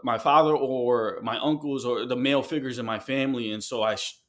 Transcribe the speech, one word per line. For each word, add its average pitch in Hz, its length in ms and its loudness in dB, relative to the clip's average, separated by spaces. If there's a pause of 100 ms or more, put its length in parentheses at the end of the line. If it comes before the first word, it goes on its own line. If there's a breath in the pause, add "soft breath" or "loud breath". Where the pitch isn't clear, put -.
my 117 140 0
father 151 400 6
or 120 680 0
my 117 160 -4
uncles 147 460 -2
or 120 220 -2
the 123 100 -2
male 135 260 2
figures 131 360 -4
in 117 80 -6
my 110 120 -2
family. 135 540 -2
And 107 100 -6
so 117 200 -4
I 107 140 2
sh- - 320 -8